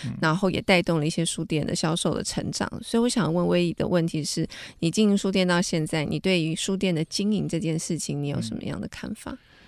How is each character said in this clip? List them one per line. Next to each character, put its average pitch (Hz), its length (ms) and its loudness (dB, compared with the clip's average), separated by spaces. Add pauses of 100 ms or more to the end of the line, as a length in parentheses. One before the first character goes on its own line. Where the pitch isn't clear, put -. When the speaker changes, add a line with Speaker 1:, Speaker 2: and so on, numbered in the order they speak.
Speaker 1:
嗯。 - 160 -4
Speaker 2:
然 156 140 4
后 190 140 2
也 - 120 -2
带 180 200 4
动 170 160 0
了 151 80 0
一 160 40 2
些 165 160 0
书 - 180 -4
店 156 220 0
的 - 100 -2
销 160 180 0
售 175 220 0
的 - 80 -2
成 - 280 -4
长。 - 160 -2 (140)
所 - 160 -2
以 233 60 4
我 240 40 2
想 180 240 2
问 175 160 2
威 175 160 4
利 170 100 0
的 - 120 -2
问 170 220 2
题 156 160 -2
是： 160 240 -2 (320)
你 165 100 2
经 208 220 4
营 202 60 4
书 196 120 0
店 190 160 4
到 175 160 4
现 160 240 0
在， 160 200 -2
你 151 120 -2
对 180 240 2
于 156 140 0
书 196 200 -2
店 185 200 0
的 156 80 0
经 208 300 0
营 147 140 0
这 160 120 -2
件 160 180 -2
事 170 200 -4
情， 143 260 -4
你 143 60 -2
有 - 120 -2
什 113 140 -6
么 - 80 -8
样 - 160 -6
的 - 80 -8
看 - 260 -10
法？ - 180 -12
Speaker 1:
嗯。 262 60 -14 (300)